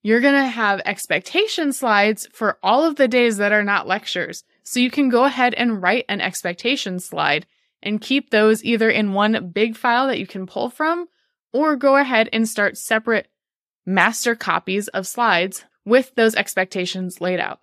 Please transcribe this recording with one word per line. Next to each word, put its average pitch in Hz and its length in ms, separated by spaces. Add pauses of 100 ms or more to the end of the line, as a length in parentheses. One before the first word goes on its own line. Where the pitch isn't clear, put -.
You're 220 180
gonna 277 280
have 214 360
expectation 302 880
slides 214 600
for - 300
all 247 220
of 302 120
the 269 100
days 233 300
that 202 160
are 208 120
not 202 220
lectures. - 580 (180)
So - 180
you 247 100
can 277 180
go 240 160
ahead 247 300
and 226 280
write 196 260
an 202 120
expectation 185 800
slide 156 480 (360)
and 208 180
keep 277 300
those 220 340
either 226 240
in 208 240
one 202 380
big 220 260
file 247 300
that 262 120
you 190 80
can 190 200
pull 240 240
from, 339 360 (460)
or 294 240
go 269 200
ahead 254 360
and 226 160
start 202 300
separate 220 500 (560)
master 202 500
copies 190 540
of 190 180
slides 196 580 (200)
with 247 300
those 226 200
expectations 185 840
laid 180 200
out. - 220